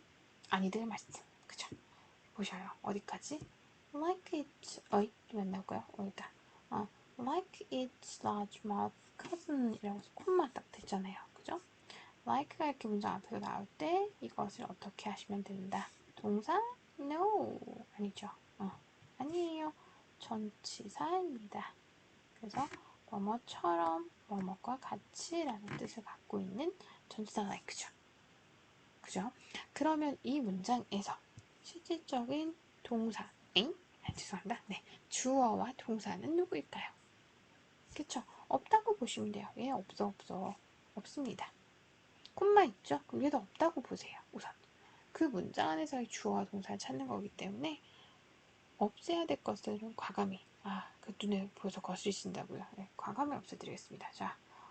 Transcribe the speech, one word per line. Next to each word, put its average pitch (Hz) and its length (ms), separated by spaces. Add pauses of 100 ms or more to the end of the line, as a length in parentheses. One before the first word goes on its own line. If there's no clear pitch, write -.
(500)
아니들 190 360
말씀. - 380 (240)
그죠? - 200 (680)
보셔요. 190 340 (120)
어디까지? 202 580 (540)
Like 339 460
it, - 420 (100)
어, 202 100 (300)
이만 196 200
나오고요. 190 320 (140)
어, 208 80
일단. - 240 (400)
어, 214 180 (320)
like 294 520
its - 540
largemouth 208 680 (280)
cousin 277 540
이라고 202 240
해서 - 140
콤마 359 400
딱 - 180
됐잖아요. 196 460 (160)
그죠? - 260 (680)
like가 277 420
이렇게 277 200
문장 208 280
앞에서 202 240
나올 202 260 (120)
때 359 320 (120)
이것을 233 440
어떻게 - 440
하시면 202 340
된다? 196 440 (280)
동사? 214 460 (380)
No. 311 600 (380)
아니죠. 202 320 (300)
어, 190 120 (460)
아니에요. 320 560 (460)
전치사입니다. 233 1500 (680)
그래서 247 280 (420)
뭐뭐처럼, 330 1000 (180)
뭐뭐과 196 520
같이라는 240 1000
뜻을 220 260
갖고 - 360
있는 202 340 (360)
전치사 - 340
like죠. - 460 (1120)
그죠? 196 300 (420)
그러면 302 500
이 269 180
문장에서 202 760 (460)
실질적인 311 920 (280)
동사, 226 460 (260)
엥? 247 180 (320)
아, - 80
죄송합니다. - 540
네, 196 140 (280)
주어와 247 680
동사는 220 580
누구일까요? - 540 (1080)
그쵸? 285 280 (240)
없다고 415 500
보시면 214 340
돼요. 202 160 (100)
얘 240 140
없어, - 360
없어. 196 480 (400)
없습니다. - 560 (840)
콤마 403 280
있죠? - 440
그럼 240 180
얘도 294 120
없다고 294 440
보세요, - 380 (120)
우선. - 200 (600)
그 - 120
문장 254 460
안에서의 302 380
주어와 202 380
동사를 202 320
찾는 269 300
거기 208 220
때문에 262 520 (960)
없애야 330 480
될 285 180
것들은 214 520
과감히, 196 440 (240)
아, 196 260 (120)
그 208 200
눈에 202 340
보여서 190 260
거스리신다고요. 190 840 (120)
네, 196 180
과감히 277 400
없애드리겠습니다. - 760
자, - 260 (340)